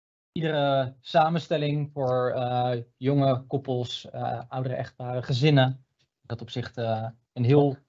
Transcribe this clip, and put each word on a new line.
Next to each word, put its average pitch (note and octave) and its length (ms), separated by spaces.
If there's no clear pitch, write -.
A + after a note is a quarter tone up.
iedere C#3+ 720
samenstelling, D3 920
voor, B2+ 420
eh, B2 460
jonge C3+ 500
koppels, B2+ 640
eh, A#2+ 380
oudere C3 280
echtparen, B2 480
gezinnen. C3+ 600
In - 300
dat A2+ 140
opzicht, A#2 360
eh, A2+ 300
een B2+ 100
heel C#3 340